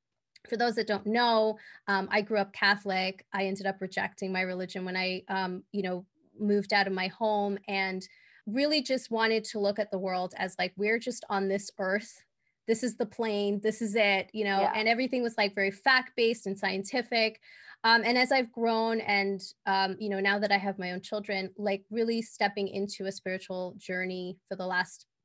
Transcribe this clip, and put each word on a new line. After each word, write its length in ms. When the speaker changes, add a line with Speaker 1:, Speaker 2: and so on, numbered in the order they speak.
Speaker 1:
for 100
those 180
that 100
don't 220
know, 500
um, 240
I 100
grew 160
up 140
Catholic. 800
I 140
ended 200
up 140
rejecting 540
my 80
religion 420
when 140
I, 320
um, 420
you 120
know, 220
moved 360
out 120
of 80
my 140
home 500
and 400
really 360
just 280
wanted 360
to 140
look 200
at 100
the 80
world 400
as, 220
like, 160
we're 240
just 300
on 180
this 320
earth. 460
This 160
is 140
the 100
plane. 540
This 200
is 140
it, 360
you 120
know, 180
Speaker 2:
Yeah. 140
Speaker 1:
and 120
everything 360
was, 160
like, 160
very 160
fact-based 760
and 100
scientific. 840
Um, 220
and 100
as 160
I've 200
grown 500
and, 400
um, 340
you 100
know, 100
now 180
that 140
I 60
have 200
my 140
own 100
children, 560
like, 320
really 320
stepping 460
into 400
a 40
spiritual 680
journey 600
for 80
the 120
last 400